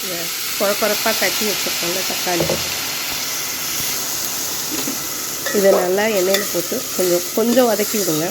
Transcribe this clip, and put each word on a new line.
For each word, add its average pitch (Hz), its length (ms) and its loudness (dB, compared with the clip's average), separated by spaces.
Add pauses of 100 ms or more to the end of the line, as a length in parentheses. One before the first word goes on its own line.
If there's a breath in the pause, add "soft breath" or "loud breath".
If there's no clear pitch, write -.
இந்த 185 120 -6 (440)
கொர 202 100 4 (100)
கொரப்பா 208 300 2 (100)
தட்டி 190 280 0
வச்சிருக்கோம்ல 180 520 -2 (100)
தக்காளி, 175 360 0 (3000)
இதை 196 140 6 (120)
நல்லா 190 220 2 (140)
எண்ணெயில 190 340 2
போட்டு 175 240 -2 (180)
கொஞ்சம், 175 300 2 (100)
கொஞ்சம் 240 340 6
வதக்கி 208 300 0
விடுங்க. 165 320 0